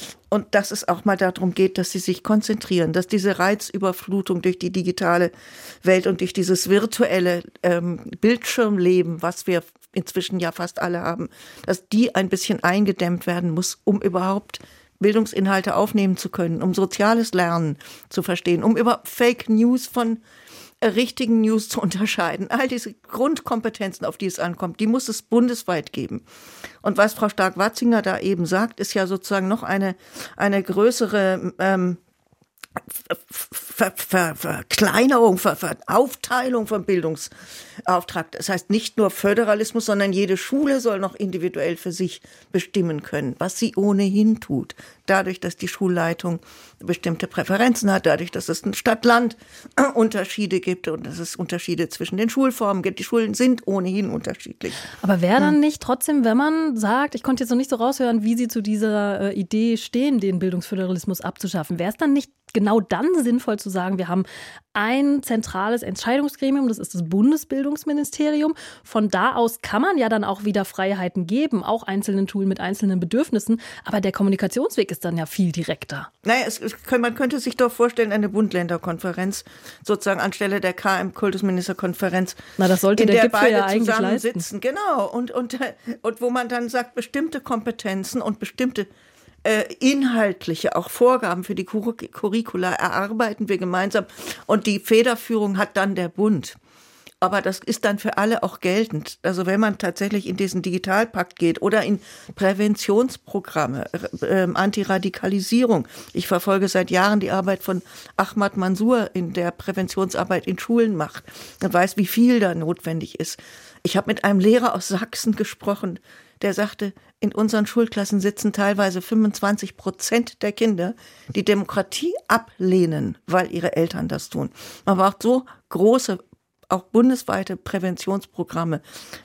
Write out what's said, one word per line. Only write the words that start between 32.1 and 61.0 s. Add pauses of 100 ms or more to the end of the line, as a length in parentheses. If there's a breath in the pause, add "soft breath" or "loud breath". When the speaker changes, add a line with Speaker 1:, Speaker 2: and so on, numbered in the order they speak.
Speaker 1:
Ver-, (120)
Ver-,
Ver-,
Verkleinerung,
Ver-,
Ver-, (120)
Aufteilung
vom
Bildungsauftrag.
Das
heißt
nicht
nur
Föderalismus,
sondern
jede
Schule
soll
noch
individuell
für
sich (300 loud breath)
bestimmen
können,
was
sie
ohnehin
tut. (300 loud breath)
Dadurch,
dass
die
Schulleitung (400 loud breath)
bestimmte
Präferenzen
hat,
dadurch,
dass
es
ein
Stadt-Land-Unterschiede
gibt
und
dass
es
Unterschiede
zwischen
den
Schulformen
gibt.
Die
Schulen
sind
ohnehin
unterschiedlich. (280 loud breath)
Speaker 2:
Aber
wäre
dann
Speaker 1:
Hm.
Speaker 2:
nicht
trotzdem,
wenn
man
sagt,
ich
konnte
jetzt
noch
nicht
so
raushören,
wie
Sie
zu
dieser,
äh,
Idee
stehen,
den
Bildungsföderalismus